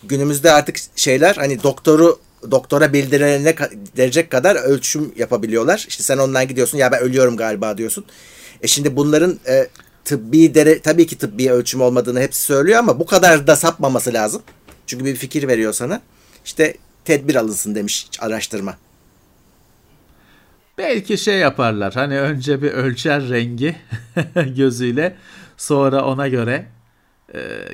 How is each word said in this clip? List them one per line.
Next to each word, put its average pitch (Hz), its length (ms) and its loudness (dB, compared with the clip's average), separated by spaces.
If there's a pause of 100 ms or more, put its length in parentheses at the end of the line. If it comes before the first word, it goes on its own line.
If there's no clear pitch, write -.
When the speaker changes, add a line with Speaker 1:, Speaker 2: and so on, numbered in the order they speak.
Speaker 1:
günümüzde 143 500 0
artık 147 240 4 (200)
şeyler 147 380 2
hani 139 280 -4
doktoru, 156 580 4 (300)
doktora 143 420 2
bildirene 143 580 2
ka-, 147 280 -4 (180)
derecek 131 340 0
kadar 156 260 2
ölçüm 139 600 -2
yapabiliyorlar. 113 720 -2
İşte - 140 -10
sen 135 160 -2
ondan 131 300 0
gidiyorsun, 127 300 -2
"Ya 127 140 2
ben 123 80 0
ölüyorum 127 360 2
galiba." 107 420 -4
diyorsun. 110 260 -8 (580)
E - 40 -6
şimdi 143 300 0
bunların, 151 420 2 (100)
e, 131 200 2 (360)
tıbbi 143 500 4
dere-, 156 280 6
tabii 160 240 2
ki - 120 -10
tıbbi 123 340 -2
ölçüm 123 280 0
olmadığını 123 400 0
hepsi 135 220 -4
söylüyor 151 360 2
ama 165 220 2
bu 170 60 -4
kadar 170 400 4
da 151 100 8
sapmaması 131 560 -2
lazım. 113 300 -2 (440)
Çünkü 123 180 -10
bir 135 120 -4
fikir 139 320 -6
veriyor 110 240 2
sana. 151 280 -6 (440)
İşte - 300 -2 (300)
"Tedbir 147 300 0
alınsın." 107 400 -2
demiş 101 340 -6 (120)
araştırma. 107 560 -8 (2000)
Speaker 2:
Belki 247 400 -2
şey 202 200 0
yaparlar, 113 560 0
hani 139 260 -4
önce 139 420 -2
bir 147 100 0
ölçer 131 560 -4
rengi 120 480 -4 (380)
<laughs> 147 420 -4
gözüyle, 131 600 0 (500)
sonra 135 380 0
ona 135 240 -2
göre, 123 380 -4 (680)
e, - 60 -10 (340)